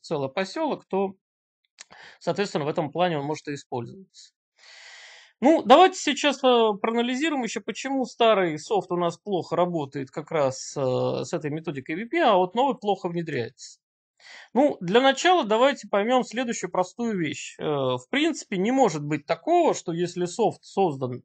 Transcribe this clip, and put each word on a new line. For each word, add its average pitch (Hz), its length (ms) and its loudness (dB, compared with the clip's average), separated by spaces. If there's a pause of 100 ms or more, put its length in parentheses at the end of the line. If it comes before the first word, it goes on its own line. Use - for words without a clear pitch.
целый 139 280 -4
посёлок, 277 560 -4
то, 196 280 -2 (1080)
соответственно, 180 460 -4
в - 20 -2
этом 156 240 -4
плане 170 260 0
он 139 80 -4
может 151 220 -6
и 147 60 -8
использоваться. 139 800 -12 (1120)
Ну, 294 220 6
давайте 349 340 8
сейчас, 285 460 -2
э, 240 240 6 (140)
проанализируем 254 640 -2
ещё, 220 180 -8
почему 269 420 -4
старый 196 540 2
софт 190 340 -4
у 175 40 -2
нас 170 200 -2
плохо 175 400 -4
работает 151 540 -2
как 156 200 -10
раз, 139 460 -2
э, 151 40 -4 (440)
с - 80 -8
этой 156 180 -4
методикой 156 460 -8
V 208 140 -8
P, 339 120 -2
а 240 140 4
вот 180 180 0
новый 247 240 0
плохо 196 300 -4
внедряется. 160 680 -8 (760)
Ну, 277 260 2
для 190 200 2
начала 277 440 4
давайте 220 440 2
поймём 226 360 0
следующую 226 460 -6
простую 208 480 -2
вещь. 147 420 -6
Э, 139 40 -6
в 135 460 -2
принципе, 294 480 -2
не 202 140 0
может 190 320 2
быть 147 220 -4
такого, 311 480 2
что - 180 -8
если 175 340 -4
софт 180 380 -2
создан 135 600 -2